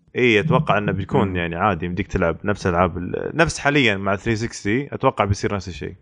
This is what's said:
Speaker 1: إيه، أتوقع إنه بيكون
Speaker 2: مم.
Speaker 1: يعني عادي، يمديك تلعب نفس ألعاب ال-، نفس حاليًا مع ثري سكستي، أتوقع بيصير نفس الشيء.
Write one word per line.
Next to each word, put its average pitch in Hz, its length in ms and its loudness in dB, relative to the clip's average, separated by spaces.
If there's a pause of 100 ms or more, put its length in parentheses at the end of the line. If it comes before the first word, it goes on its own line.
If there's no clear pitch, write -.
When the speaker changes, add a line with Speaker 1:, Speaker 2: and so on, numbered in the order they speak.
(160)
Speaker 1:
إيه، 117 240 4
أتوقع 104 380 2
إنه 104 140 -2
بيكون 98 360 0
Speaker 2:
مم. 92 80 -4
Speaker 1:
يعني 85 200 -2
عادي، 90 300 0
يمديك 90 220 -4
تلعب 85 360 0
نفس 101 240 -2
ألعاب 87 300 2
ال-، 50 360 -6
نفس 156 260 0
حاليًا 139 360 2
مع 98 200 0
ثري 113 200 -2
سكستي، 113 560 -2
أتوقع 127 340 2
بيصير 101 300 -2
نفس 95 120 -6
الشيء. 87 340 -10